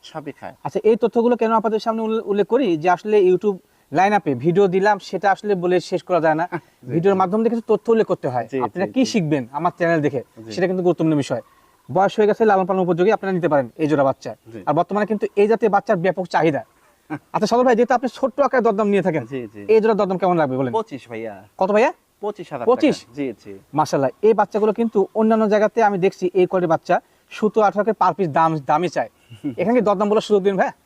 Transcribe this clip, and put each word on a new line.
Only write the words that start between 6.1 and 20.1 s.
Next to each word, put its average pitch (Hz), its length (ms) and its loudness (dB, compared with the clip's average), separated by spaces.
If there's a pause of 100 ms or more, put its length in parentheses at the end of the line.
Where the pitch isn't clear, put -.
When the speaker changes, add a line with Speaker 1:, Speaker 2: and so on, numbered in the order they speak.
Speaker 2:
যায় 156 200 2
না। 170 80 -2
Speaker 1:
<laughs> - 40 -10
জি, 127 400 -12
Speaker 2:
ভিডিওর 180 240 2
Speaker 1:
জি। 190 40 0
Speaker 2:
মাধ্যম 185 220 0
থেকে 233 140 0 (120)
তথ্য 214 220 0
উল্লেখ 220 160 4
করতে 170 220 -4
হয়। 123 200 -4
Speaker 1:
জি, 135 160 -4
Speaker 2:
আপনারা 180 220 -4
Speaker 1:
জি, - 80 -10
Speaker 2:
কি 262 80 2
Speaker 1:
জি। 220 80 0
Speaker 2:
শিখবেন 156 320 0 (100)
আমার 165 240 -4
চ্যানেল 165 240 0
দেখে, 139 220 -2
Speaker 1:
জি। 110 300 -18
Speaker 2:
সেটা 170 160 -2
কিন্তু 185 140 -2
গুরুত্বপূর্ণ 160 340 0
বিষয়। 127 260 -4 (460)
বয়স 185 260 0
হয়ে 214 160 2
গেছে, 214 140 0
লালন 190 220 4
পালন 190 180 0
উপযোগী, 180 280 2
আপনারা 190 200 -2
নিতে 170 160 -2
পারেন 143 180 2 (100)
এই 160 120 -2
জোড়া 143 160 2
বাচ্চা। 131 280 -4 (200)
Speaker 1:
জি। 113 140 -14
Speaker 2:
আর - 80 0
বর্তমানে 196 320 -2
কিন্তু 214 180 -4 (120)
এই 202 120 4
জাতীয় 220 220 2
বাচ্চার 202 260 2
ব্যাপক 180 320 -2
চাহিদা। 156 340 0 (480)
Speaker 1:
<laughs> - 240 -12
Speaker 2:
আচ্ছা, 208 160 0
সদর 240 160 2
ভাই, 254 100 4
যেহেতু 240 180 2
আপনি 240 220 -2
ছোট্ট 262 240 -4
আকারে 262 240 2
দরদাম 208 260 0
নিয়ে 196 160 2
থাকেন, 156 200 -2
Speaker 1:
জি, 131 200 -8
জি। 104 220 -16
Speaker 2:
এই 220 120 6
জোড়া 220 140 2
দরদাম 185 240 -2